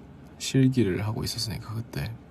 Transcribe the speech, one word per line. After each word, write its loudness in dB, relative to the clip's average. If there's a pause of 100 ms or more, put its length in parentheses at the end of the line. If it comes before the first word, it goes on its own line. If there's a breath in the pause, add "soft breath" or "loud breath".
(380)
실기를 4
하고 -4
있었으니까, -6
그때. -6 (180)